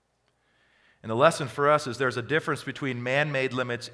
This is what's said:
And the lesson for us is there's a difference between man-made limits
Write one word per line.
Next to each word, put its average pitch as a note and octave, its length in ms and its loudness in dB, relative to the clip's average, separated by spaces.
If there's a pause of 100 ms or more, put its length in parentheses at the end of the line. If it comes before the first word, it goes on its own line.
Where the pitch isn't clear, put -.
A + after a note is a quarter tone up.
(1040)
And A2 80 -8
the A2 60 0
lesson D3+ 320 4
for C#3+ 220 2
us D3+ 160 4
is A#2 100 -6
there's B2 220 0
a A#2 40 -2
difference C#3+ 400 -2
between B2+ 400 -6
man-made C3 520 0
limits A#2+ 400 -4